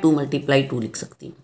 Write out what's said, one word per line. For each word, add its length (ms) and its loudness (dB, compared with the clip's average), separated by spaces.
टू 120 4
मल्टीप्लाई 500 2
टू 180 -4
लिख 160 -6
सकती 300 -14
हूँ। 180 -18